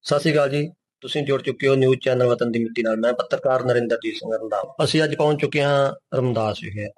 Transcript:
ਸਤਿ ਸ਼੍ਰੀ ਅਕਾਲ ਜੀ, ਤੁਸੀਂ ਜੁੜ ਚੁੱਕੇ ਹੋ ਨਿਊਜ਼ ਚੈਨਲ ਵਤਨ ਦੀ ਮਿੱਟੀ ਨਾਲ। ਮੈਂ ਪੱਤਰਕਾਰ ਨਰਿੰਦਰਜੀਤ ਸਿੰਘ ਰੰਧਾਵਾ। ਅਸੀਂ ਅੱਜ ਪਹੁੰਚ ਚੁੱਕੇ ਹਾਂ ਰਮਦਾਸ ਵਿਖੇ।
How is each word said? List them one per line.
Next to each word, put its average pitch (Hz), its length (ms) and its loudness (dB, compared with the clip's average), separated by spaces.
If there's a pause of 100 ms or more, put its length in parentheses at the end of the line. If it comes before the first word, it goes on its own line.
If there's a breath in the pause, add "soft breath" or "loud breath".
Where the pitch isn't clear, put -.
ਸਤਿ 147 140 0
ਸ਼੍ਰੀ 160 120 0
ਅਕਾਲ 143 180 2
ਜੀ, 147 180 -2 (340)
ਤੁਸੀਂ 143 200 -4
ਜੁੜ 135 200 0
ਚੁੱਕੇ 135 260 -2
ਹੋ 135 60 6
ਨਿਊਜ਼ 131 260 4
ਚੈਨਲ 127 260 2
ਵਤਨ 120 260 2
ਦੀ 117 60 0
ਮਿੱਟੀ 117 240 -2
ਨਾਲ। 110 140 0
ਮੈਂ 117 160 2
ਪੱਤਰਕਾਰ 131 520 0
ਨਰਿੰਦਰਜੀਤ 117 520 0
ਸਿੰਘ 113 180 -6
ਰੰਧਾਵਾ। 110 500 -4
ਅਸੀਂ 156 200 2
ਅੱਜ 147 100 -2
ਪਹੁੰਚ 151 260 0
ਚੁੱਕੇ 147 220 0
ਹਾਂ 139 540 0
ਰਮਦਾਸ 113 480 0
ਵਿਖੇ। 104 220 -10 (120)